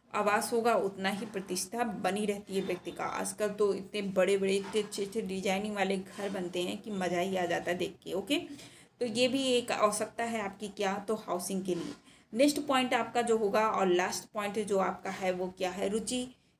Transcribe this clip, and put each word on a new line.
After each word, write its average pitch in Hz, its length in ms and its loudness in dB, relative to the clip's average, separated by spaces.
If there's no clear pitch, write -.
आवास 208 400 2
होगा 226 220 4
उतना 190 340 0
ही 196 160 -2
प्रतिष्ठा 190 580 -4
बनी 196 420 0
रहती 202 300 -2
है 190 60 2
व्यक्ति 180 300 -4
का। - 120 -6
आजकल 190 460 -2
तो 202 240 2
इतने 190 280 -6
बड़े-बड़े, 196 540 4
इतने 196 260 0
अच्छे-अच्छे 208 400 -4
डिजाइनिंग 196 540 -2
वाले 190 220 2
घर 196 320 -6
बनते 180 340 -2
हैं 208 180 -4
कि 220 100 -10
मज़ा 185 280 0
ही 190 180 0
आ 180 80 2
जाता 170 260 0
है 180 60 -2
देख 175 260 -4
के। 160 100 -8
ओके, 196 260 0
तो 247 60 -2
ये 240 220 4
भी 269 160 0
एक 240 280 2
आवश्यकता 208 520 0
है 226 180 -2
आपकी 202 260 -6
क्या, 196 300 -2
तो 214 180 -2
housing 185 500 -4
के 180 100 0
लिए। 165 180 -4
Next 285 280 6
point 254 320 2
आपका 233 280 2
जो 220 160 4
होगा 214 300 4
और 196 200 2
last 180 460 2
point 202 260 -2
जो 196 200 2
आपका 185 300 0
है 190 220 0
वो 180 160 -2
क्या 185 140 -2
है, 190 180 -2
रुचि 247 380 -2